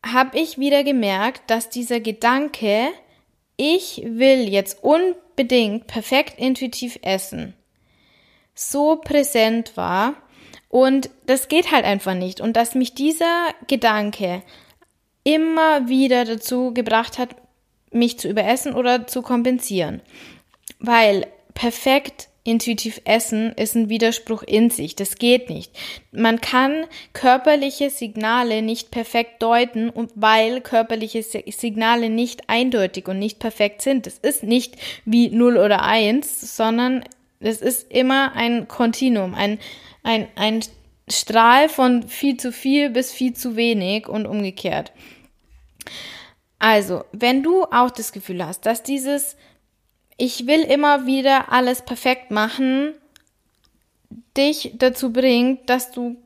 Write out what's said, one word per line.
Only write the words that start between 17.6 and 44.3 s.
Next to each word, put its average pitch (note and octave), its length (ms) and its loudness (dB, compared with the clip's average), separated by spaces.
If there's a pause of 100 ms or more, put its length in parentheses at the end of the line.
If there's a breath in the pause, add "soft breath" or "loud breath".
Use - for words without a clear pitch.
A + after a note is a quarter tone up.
mich A#3 260 0
zu - 120 -6
überessen A3 440 0
oder B3 320 0
zu B3+ 160 -6
kompensieren. A#3+ 800 -2 (760 loud breath)
Weil A3 480 4 (260)
perfekt C4+ 760 -2 (160)
intuitiv A3+ 580 -4
essen A3 480 0
ist - 240 -4
ein A3+ 140 0
Widerspruch A3+ 540 -2
in A3+ 260 4
sich. - 260 -6
Das G3 200 -6
geht B3 340 2
nicht. - 240 -12 (400 loud breath)
Man A3+ 260 2
kann C#4 460 0 (260 loud breath)
körperliche C#4 800 2
Signale A3 720 -2
nicht A3 300 -6
perfekt A#3 520 -4
deuten, A#3 460 0
und A#3 260 -8
weil A3 460 2
körperliche A3+ 600 -2
Si-, - 300 -10
Signale A3+ 580 0
nicht A#3 400 -4
eindeutig A3+ 600 0
und F#3+ 100 -6
nicht G#3 200 -6
perfekt G#3 420 -2
sind. C4+ 240 0
Das - 120 -16
ist - 260 -2
nicht A#3+ 340 0 (260 loud breath)
wie A#3 260 4
null A#3+ 280 4
oder G#3 260 4
eins, A3+ 720 0
sondern A#3+ 480 0 (380)
es G#3+ 200 -4
ist - 300 -4
immer C4 440 2
ein A#3 340 -2
Kontinuum, A#3 680 0
ein, G#3 240 -2 (420 loud breath)
ein, A3+ 340 -2
ein A3 260 -2 (480)
Strahl A#3 580 4
von B3 400 2
viel C#4 300 -2
zu B3 160 -8
viel C#4+ 360 0
bis B3 220 -2
viel B3+ 220 -2
zu B3 220 -8
wenig G#3+ 520 0
und G#3+ 180 -6
umgekehrt. F#3+ 680 -6 (1600 loud breath)